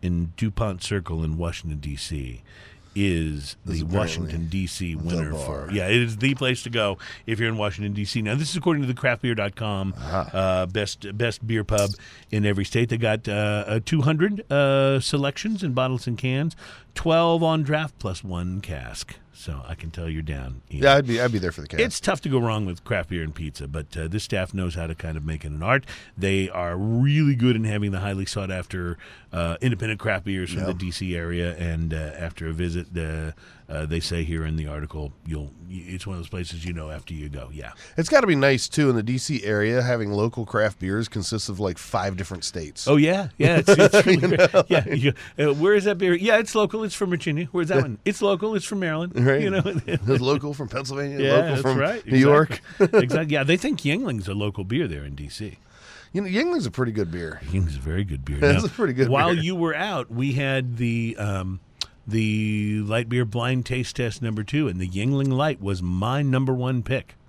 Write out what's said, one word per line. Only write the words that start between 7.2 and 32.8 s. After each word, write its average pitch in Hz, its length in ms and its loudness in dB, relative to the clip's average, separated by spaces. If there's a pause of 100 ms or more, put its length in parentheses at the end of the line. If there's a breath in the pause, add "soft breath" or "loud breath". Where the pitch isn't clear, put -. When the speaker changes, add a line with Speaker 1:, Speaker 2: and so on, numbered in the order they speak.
Speaker 1:
if 110 140 -4
you're 113 100 0
in 113 80 -4
Washington, 104 360 -4
D 104 120 -4
C. 113 160 -4
Now, 107 140 0
this 147 140 -2
is - 60 -6
according 156 280 0
to 127 40 -2
the 127 120 -2
craft 123 220 0
beer 120 140 0
dot 101 200 -4
com, 98 420 -4
Speaker 2:
Aha. 82 360 -4
Speaker 1:
uh, 92 340 2
best, 101 380 -6 (120)
best 113 280 -2
beer 110 180 0
pub 101 280 2 (400 loud breath)
in 107 140 2
every 101 200 2
state. 117 240 2
They 120 80 0
got, 110 300 0
uh, 104 400 0
uh, 113 180 0
two 160 160 2
hundred, 165 500 2
uh, 139 480 4
selections 151 640 -2
in 143 100 0
bottles 131 340 -2
and 117 100 -2
cans, 135 380 0 (400 loud breath)
twelve 165 480 4
on 160 200 2
draft 151 360 -2
plus 95 240 -6
one 90 380 -4
cask. 62 540 -10 (240)
So 69 280 -10
I 87 80 -8
can 82 160 -12
tell 82 180 -8
you're 80 140 -4
down, 65 480 -8
Ian. 71 120 -2
Speaker 2:
Yeah, 139 120 8
I'd 143 100 4
be, 117 160 2
I'd 123 100 2
be 110 60 0
there 87 140 0
for - 100 -12
the 73 60 -12
cask. - 120 -6
Speaker 1:
It's 233 200 0
tough 190 220 -2
to 160 80 -4
go 131 100 2
wrong 110 260 0
with 87 180 -8
craft 90 280 -4
beer 87 100 -4
and 78 140 -6
pizza, 71 320 -8
but, 73 280 -8
uh, 80 120 -4
this 101 160 -4
staff 92 280 -4
knows 90 220 -4
how 82 140 -4
to 80 80 -6
kind 80 200 -8
of 73 80 -6
make 80 220 -6
it 76 60 -6
an 76 100 -6
art. 127 240 0 (320 loud breath)
They 95 320 0
are 87 260 -4
really 135 600 4
good 123 200 4
in 110 80 0
having 104 280 0
the 92 80 -2
highly 98 260 -2
sought 95 240 -6
after, 90 480 -6 (340 loud breath)
uh, 85 300 -2
independent 110 380 0
craft 95 260 -2
beers 95 240 -4
from 95 120 -4
Speaker 2:
Yeah. 92 40 -2
Speaker 1:
the 92 80 -2
D 90 160 -6
C 90 260 -4
area, 87 400 -2
and, 82 380 -2
uh, 80 40 -4 (200)
after 82 300 -8
a 80 40 -4
visit, 85 360 -4 (100)